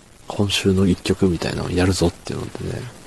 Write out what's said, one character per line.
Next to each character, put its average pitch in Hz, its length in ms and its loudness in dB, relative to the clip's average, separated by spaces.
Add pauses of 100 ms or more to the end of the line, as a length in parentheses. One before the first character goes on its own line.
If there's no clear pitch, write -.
(280)
今 104 200 -2
週 98 240 0
の 95 140 4
一 87 160 2
曲 95 260 2
み 82 120 0
た - 100 -2
い - 60 -4
な 80 60 -4
の - 80 -4
を - 20 -
や 87 120 2
る 95 80 4
ぞ 85 140 2
っ - 60 2
て - 220 -10
い - 20 -6
う - 20 -6
の - 80 -6
っ - 40 -12
て - 120 -12
ね、 92 180 -6 (260)